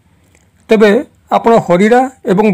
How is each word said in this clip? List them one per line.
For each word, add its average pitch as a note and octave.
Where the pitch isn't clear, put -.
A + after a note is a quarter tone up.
ତେବେ G#3+
ଆପଣ G#3+
ହରିଡ଼ା G#3+
ଏବଂ G#3+